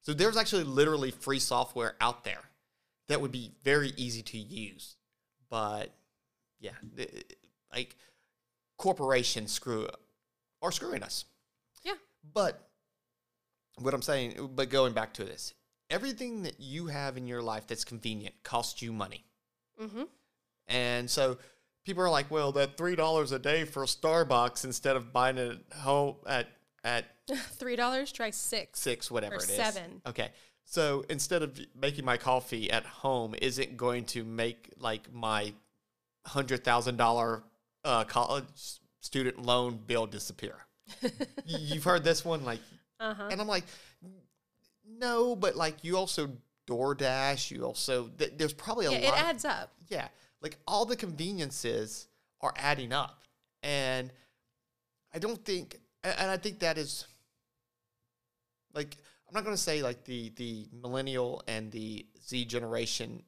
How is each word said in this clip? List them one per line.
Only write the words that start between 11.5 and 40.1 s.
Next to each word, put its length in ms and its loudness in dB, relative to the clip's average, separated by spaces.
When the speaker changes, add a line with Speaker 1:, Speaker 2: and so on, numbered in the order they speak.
Speaker 2:
Yeah. 100 -4
Speaker 1:
But 320 0
what 160 0
I'm 80 -2
saying, 540 -2
but 140 0
going 240 4
back 220 -2
to 80 -6
this, 300 -10
everything 540 -4
that 160 -8
you 280 -8
have 300 -4
in 100 -8
your 140 -4
life 260 -4
that's 180 -4
convenient 580 -6
costs 380 -2
you 100 -6
money. 320 -8
Speaker 2:
Mm-hmm. 220 -8
Speaker 1:
And 420 0
so 280 2
people 180 0
are 60 6
like, 200 4
"Well, 240 2
that 240 4
three 200 0
dollars 340 4
a 80 0
day 240 2
for 220 -4
Starbucks 800 4
instead 320 2
of 160 -6
buying 240 6
it 220 -2
at 80 -14
home 360 4
at, 200 0
at" 220 0
Speaker 2:
<laughs> 40 0
"Three 200 -4
dollars, 340 0
try 200 -4
six." 500 -4
Speaker 1:
six, 280 -2
whatever 260 -2
Speaker 2:
Or 20 -4
Speaker 1:
it 120 -2
is. 60 0
Speaker 2:
seven. 500 -2
Speaker 1:
Okay. 240 -4
So 440 2
instead 320 2
of 160 -4
making 300 -2
my 140 4
coffee 520 2
at 160 2
home 560 -2
isn't 360 -2
going 300 0
to 180 -6
make, 520 -4
like, 360 -4
my 400 0
hundred 380 0
thousand 320 4
dollar, 460 4
uh, 180 6
college 400 2
student 420 -2
loan 460 2
bill 180 4
disappear. 520 -8